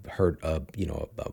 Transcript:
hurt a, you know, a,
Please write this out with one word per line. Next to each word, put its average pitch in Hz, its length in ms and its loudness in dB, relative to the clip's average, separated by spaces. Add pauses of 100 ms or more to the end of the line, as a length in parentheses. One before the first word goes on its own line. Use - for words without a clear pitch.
hurt 87 360 4
a, 80 180 2 (140)
you 95 100 0
know, 73 220 -4 (100)
a, - 140 -4